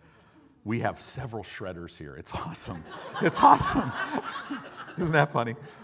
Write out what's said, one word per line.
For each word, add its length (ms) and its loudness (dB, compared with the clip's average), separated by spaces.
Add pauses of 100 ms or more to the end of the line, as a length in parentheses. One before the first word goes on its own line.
(640)
We 160 -2
have 200 -2
several 440 -6
shredders 520 -10
here. 200 -14
It's 180 -8
awesome. 500 -6 (380)
It's 220 2
awesome. 480 8 (500)
<laughs> 560 -12
Isn't 160 0
that 180 6
funny? 240 0 (280)